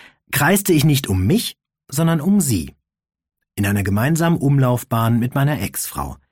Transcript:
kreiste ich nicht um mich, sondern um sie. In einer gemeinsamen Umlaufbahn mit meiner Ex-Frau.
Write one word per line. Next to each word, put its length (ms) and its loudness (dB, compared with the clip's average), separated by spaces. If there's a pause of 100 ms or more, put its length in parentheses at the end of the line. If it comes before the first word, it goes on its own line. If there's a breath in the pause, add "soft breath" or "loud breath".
(300 loud breath)
kreiste 440 0
ich 100 2
nicht 220 2
um 200 -2
mich, 300 -2 (340)
sondern 300 0
um 220 2
sie. 320 -4 (800)
In 100 -4
einer 180 -2
gemeinsamen 540 2
Umlaufbahn 840 2
mit 160 -2
meiner 260 0
Ex-Frau. 560 -10 (160)